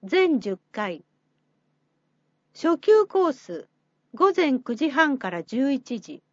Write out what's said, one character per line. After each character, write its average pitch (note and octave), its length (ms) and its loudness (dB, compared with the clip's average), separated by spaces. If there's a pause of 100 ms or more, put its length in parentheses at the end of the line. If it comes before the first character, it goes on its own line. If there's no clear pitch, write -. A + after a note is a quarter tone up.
全 D#4+ 380 2
十 F#3+ 180 -6 (140)
回。 F#3 320 -8 (1500)
初 E4 240 -2
級 G#4+ 280 4
コ F#4+ 220 0
ー D4 60 -2
ス、 - 360 -14 (440)
午 F#4 220 2
前 D4 240 2
九 A#3+ 160 -8
時 D4 140 0
半 C#4+ 280 2
か G3 120 -6
ら F3 120 -8
十 C4 300 -2
一 B3+ 300 -6
時。 D3+ 200 -20 (120)